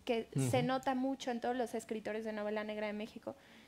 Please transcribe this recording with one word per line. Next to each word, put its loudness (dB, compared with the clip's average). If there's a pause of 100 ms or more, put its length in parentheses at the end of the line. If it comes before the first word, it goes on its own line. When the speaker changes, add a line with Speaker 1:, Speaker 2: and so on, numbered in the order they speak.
Speaker 1:
que 2 (220)
se 6
Speaker 2:
Ujú. 4
Speaker 1:
nota 2
mucho 0
en 0
todos 2
los 0
escritores -4
de -4
novela -2
negra -4
de -2
México. -8 (320)